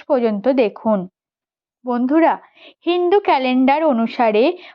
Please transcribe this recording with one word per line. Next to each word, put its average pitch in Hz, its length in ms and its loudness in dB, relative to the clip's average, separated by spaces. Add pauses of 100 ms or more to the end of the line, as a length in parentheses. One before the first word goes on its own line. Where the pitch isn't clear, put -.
পর্যন্ত 226 500 -2
দেখুন। 214 460 -2 (840)
বন্ধুরা, 254 480 0 (500)
হিন্দু 349 360 0
ক্যালেন্ডার 262 640 0
অনুসারে 226 600 0 (320)